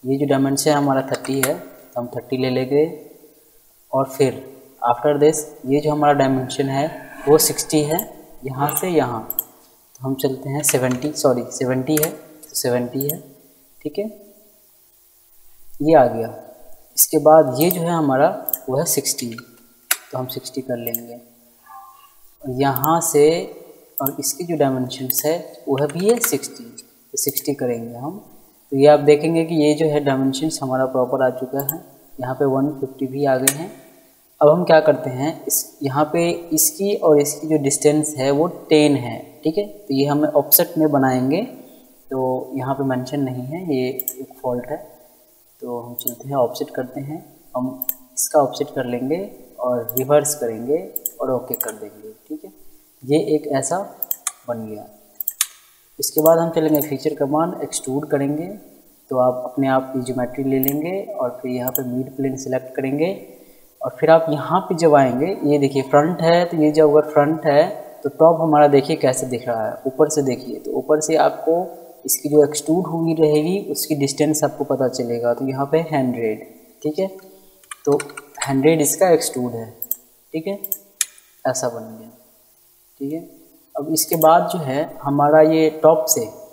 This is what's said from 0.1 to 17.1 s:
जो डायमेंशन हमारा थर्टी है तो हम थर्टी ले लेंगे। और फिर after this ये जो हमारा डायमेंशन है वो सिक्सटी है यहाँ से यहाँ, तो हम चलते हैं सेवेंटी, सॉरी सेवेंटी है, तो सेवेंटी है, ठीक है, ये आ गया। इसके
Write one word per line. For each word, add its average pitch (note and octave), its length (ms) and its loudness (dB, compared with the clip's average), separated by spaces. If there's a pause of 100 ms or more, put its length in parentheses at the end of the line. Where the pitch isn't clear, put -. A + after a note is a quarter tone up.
जो C#3+ 80 0
डायमेंशन C3+ 460 2
हमारा C#3 300 2
थर्टी C3 400 -4
है C#3 120 0
तो - 480 -10
हम B2 60 -8
थर्टी B2+ 300 -8
ले B2+ 120 0
लेंगे। C3 360 2 (1040)
और C3+ 180 0
फिर B2+ 340 0 (460)
after D3 280 2
this D3+ 280 4 (200)
ये C#3 160 2
जो D3+ 100 0
हमारा D3 240 4
डायमेंशन C3+ 540 0
है C#3 180 -2 (400)
वो D3+ 120 8
सिक्सटी D3+ 440 0
है D3+ 160 0 (460)
यहाँ C#3+ 300 -2
से F#3+ 140 -4
यहाँ, B2+ 320 0 (160)
तो - 640 -18
हम C3 140 -4
चलते C3+ 340 -4
हैं C#3+ 140 -4
सेवेंटी, B2+ 500 0
सॉरी B2 380 2
सेवेंटी C3 440 -2
है, D#3 140 2
तो - 460 -16
सेवेंटी B2 460 -2
है, C#3+ 180 -4 (600)
ठीक D3 180 -8
है, G#3 60 -4 (1800)
ये D#3 140 6
आ C3 120 8
गया। A2+ 200 -4 (680)
इसके - 200 2